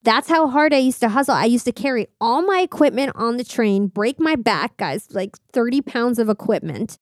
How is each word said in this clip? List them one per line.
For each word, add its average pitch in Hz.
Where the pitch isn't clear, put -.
That's 233
how 320
hard 294
I 277
used 262
to 233
hustle. 254
I 160
used 233
to 240
carry 247
all 233
my 370
equipment 277
on 233
the 247
train, 202
break 214
my 320
back, 208
guys, 196
like, 196
thirty 247
pounds 240
of 220
equipment. 202